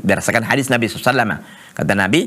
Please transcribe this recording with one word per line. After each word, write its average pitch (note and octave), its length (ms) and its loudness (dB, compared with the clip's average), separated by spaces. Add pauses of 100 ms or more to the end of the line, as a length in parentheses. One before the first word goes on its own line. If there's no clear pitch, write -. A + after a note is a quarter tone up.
berdasarkan A2 480 0
hadis C3 160 2
Nabi A#2 240 0
sallallahu B2+ 240 0
alaihi - 0 -
wasallam. - 640 -4
Kata D2+ 160 0
Nabi, G2 300 0